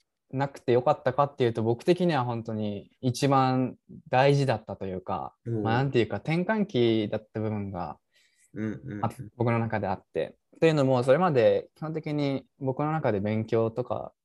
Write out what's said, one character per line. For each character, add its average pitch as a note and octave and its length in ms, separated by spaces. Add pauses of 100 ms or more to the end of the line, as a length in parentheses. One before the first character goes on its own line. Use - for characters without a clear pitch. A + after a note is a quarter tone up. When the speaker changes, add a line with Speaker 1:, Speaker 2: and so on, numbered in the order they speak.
(340)
Speaker 1:
な C3+ 160
く - 100
て - 140
よ A#2+ 100
か D3+ 100
っ - 120
た B2+ 80
か C#3+ 120
っ - 120
て C3 80
い - 20
う A2+ 60
と、 A#2+ 100
僕 A#2 220
的 F3+ 220
に E3 80
は B2+ 100
本 A#2 180
当 A2+ 120
に G#2 360 (100)
一 C3 280
番 C3 480 (320)
大 C#3 260
事 C#3 120
だ B2 100
っ - 100
た G2+ 80
と G2 100
い F#2+ 100
う F2+ 60
か、 D2 320 (140)
Speaker 2:
う A#2 40
ん。 A2 120
Speaker 1:
ま A2 80
あ、 A2+ 40
な C3 100
ん C3+ 80
て B2+ 80
い - 20
う G#2 60
か、 A#2+ 80
転 D#3+ 260
換 G#3+ 240
期 A2+ 420
だ A2 100
っ - 140
た A2 60
部 G#2+ 120
分 G#2 200
が、 F2 280 (540)
Speaker 2:
う G2+ 80
ん G#2+ 40
う G#2+ 200
ん F2+ 100
う - 20
ん。 G2+ 80
Speaker 1:
あ、 G#2+ 60 (260)
僕 A#2+ 160
の A#2 80
中 A2 180
で G2+ 80
あ F#2+ 60
っ F#2 100 (100)
て。 - 220 (260)
と E3 60
い D#3+ 40
う D#3 40
の D3 100
も、 C3 200
そ C3 80
れ C#3+ 60
ま F3+ 120
で G#2+ 460
基 - 60
本 D#3 120
的 D#3 180
に C#3 320 (140)
僕 C3+ 240
の D3+ 80
中 D3+ 220
で G2 80
勉 A2 260
強 A2+ 240
と B2 140
か - 280 (120)